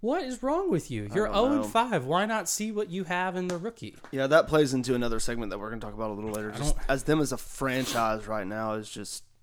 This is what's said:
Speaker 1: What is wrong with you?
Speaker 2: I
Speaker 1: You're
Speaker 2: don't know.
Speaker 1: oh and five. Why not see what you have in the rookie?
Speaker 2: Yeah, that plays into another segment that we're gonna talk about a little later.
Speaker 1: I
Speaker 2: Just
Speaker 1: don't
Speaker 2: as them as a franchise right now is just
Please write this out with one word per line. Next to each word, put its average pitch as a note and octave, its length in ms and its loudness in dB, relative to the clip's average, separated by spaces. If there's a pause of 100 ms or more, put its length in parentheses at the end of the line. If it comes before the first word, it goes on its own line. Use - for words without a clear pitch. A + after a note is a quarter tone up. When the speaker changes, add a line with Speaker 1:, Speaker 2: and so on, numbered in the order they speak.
Speaker 1:
What C#4+ 220 0
is B3+ 200 -6
wrong E4+ 260 0
with F3 220 0
you? G#2+ 180 -4
Speaker 2:
I A2 60 -4
Speaker 1:
You're G#3 120 2
Speaker 2:
don't - 80 -2
know. G3+ 60 6 (180)
Speaker 1:
oh - 40 0
and G#3 80 -4
five. A3+ 320 2
Why E3+ 220 2
not G#3+ 240 -2
see G#3+ 240 -2
what G#3 160 -2
you F#3 160 -4
have F3+ 320 -2
in F#3 100 -2
the F3+ 100 -2
rookie? F3+ 380 -10 (160)
Speaker 2:
Yeah, C3+ 160 0
that D3+ 220 8
plays D3 240 6
into B2+ 220 2
another A#2 260 2
segment A#2 300 0
that G2+ 80 -6
we're G#2 100 -8
gonna A2+ 100 -8
talk G#2+ 140 -10
about A2 160 -4
a G#2+ 40 -4
little G#2+ 180 -6
later. G#2+ 220 -4
Speaker 1:
I A2+ 40 -8
Speaker 2:
Just A2+ 180 2
Speaker 1:
don't - 140 -2
Speaker 2:
as C3+ 140 2
them D#3 180 4
as C3+ 100 0
a B2 60 -4
franchise A#2+ 920 -2
right G#2+ 180 -4
now A2 280 -4
is G#2+ 160 -6
just - 340 -12 (200)